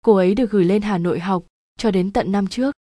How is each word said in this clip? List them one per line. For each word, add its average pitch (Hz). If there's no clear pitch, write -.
Cô 220
ấy 190
được 233
gửi 196
lên 196
Hà 208
Nội 170
học, 180
cho 220
đến 190
tận 196
năm 196
trước 262